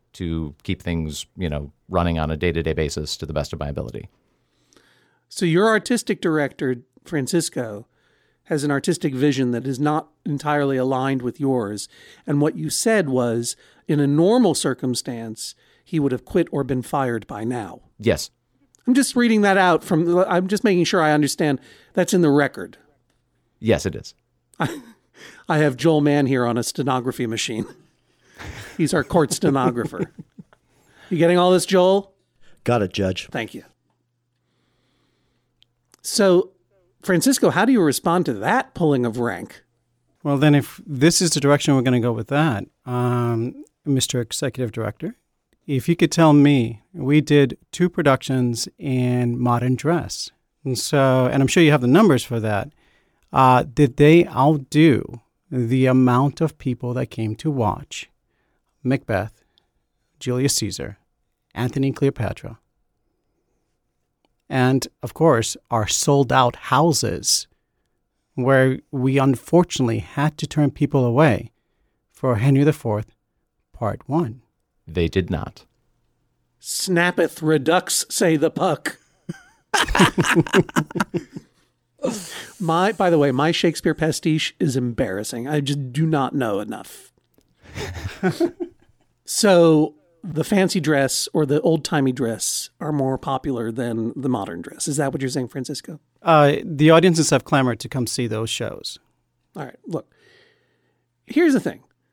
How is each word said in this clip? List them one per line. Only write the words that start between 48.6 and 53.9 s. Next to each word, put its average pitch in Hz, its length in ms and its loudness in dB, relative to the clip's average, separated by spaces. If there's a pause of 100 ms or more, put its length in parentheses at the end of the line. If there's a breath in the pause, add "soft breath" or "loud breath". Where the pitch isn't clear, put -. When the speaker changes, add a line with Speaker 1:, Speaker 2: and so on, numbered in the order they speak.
Speaker 4:
in 123 640 -2
modern 123 360 0
dress. 139 540 -4 (340)
And 131 140 -4
so, 131 540 2
and 139 100 2
I'm 135 60 4
sure 175 160 4
you 147 80 6
have 147 100 4
the 123 60 0
numbers 151 360 6
for 117 160 -6
that. 107 320 -2 (640)
Uh, 127 300 6
did 139 340 2